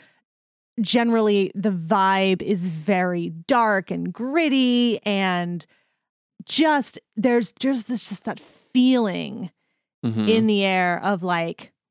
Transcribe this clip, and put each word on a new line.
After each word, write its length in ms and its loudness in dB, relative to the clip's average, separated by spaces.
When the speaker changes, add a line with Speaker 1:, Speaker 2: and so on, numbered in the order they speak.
Speaker 1:
Generally, 760 2
the 160 -2
vibe 680 2
is 260 -2
very 640 -2
dark 600 0
and 200 -6
gritty, 920 0
and 600 -2
just, 540 0
there's, 380 0
there's 300 -2
this, 240 -6
just 180 -12
that 140 -8
feeling 800 0
Speaker 2:
Mm-hmm. 240 0
Speaker 1:
in 160 4
the 180 2
air 400 0
of, 200 -2
like, 500 -4